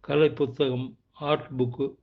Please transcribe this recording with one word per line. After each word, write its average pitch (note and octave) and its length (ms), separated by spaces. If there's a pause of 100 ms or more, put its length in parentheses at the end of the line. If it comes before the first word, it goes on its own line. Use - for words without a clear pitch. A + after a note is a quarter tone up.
கலை D3 300
புத்தகம், B2+ 640 (160)
ஆர்ட் C#3+ 500
புக்கு B2 400